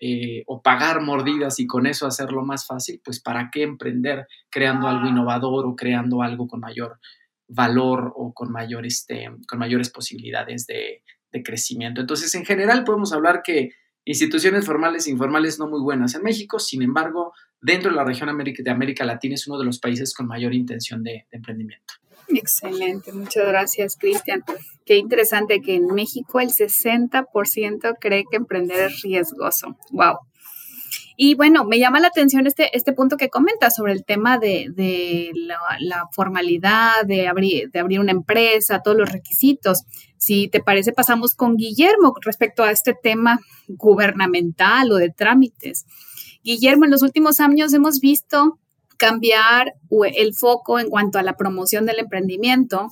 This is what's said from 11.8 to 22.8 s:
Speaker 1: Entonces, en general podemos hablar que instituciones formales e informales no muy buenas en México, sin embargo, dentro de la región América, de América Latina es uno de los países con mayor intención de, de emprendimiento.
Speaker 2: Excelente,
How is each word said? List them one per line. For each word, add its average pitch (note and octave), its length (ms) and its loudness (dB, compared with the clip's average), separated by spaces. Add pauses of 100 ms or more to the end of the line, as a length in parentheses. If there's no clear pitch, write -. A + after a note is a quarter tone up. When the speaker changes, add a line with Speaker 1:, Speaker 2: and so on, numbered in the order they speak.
Speaker 1:
Entonces, D3 320 -6
en F3+ 100 -8
general G#3 420 0
podemos G#3 280 -2
hablar E3 300 0
que C#3+ 260 -2 (360)
instituciones D#3+ 600 0
formales D#3+ 400 -2
e D3 60 -6
informales D3+ 480 -2
no D3+ 80 -6
muy D3+ 140 -6
buenas C3 340 -2
en E3+ 80 -8
México, G#3 360 -4
sin C3 220 -6
embargo, E3 520 -4 (280)
dentro F3+ 300 0
de E3 40 -2
la C#3+ 80 0
región B2+ 260 -4
América, C#3 340 -8
de B2+ 80 -4
América C3 340 -4
Latina B2 300 -6
es C#3 120 -10
uno C#3+ 120 -10
de C3 60 -4
los B2 140 -4
países B2 340 -6
con B2 140 -8
mayor A#2+ 260 -6
intención A#2+ 500 -6
de, A2+ 260 -12
de - 80 -18
emprendimiento. A2+ 560 -14 (360)
Speaker 2:
Excelente, F#3+ 840 -4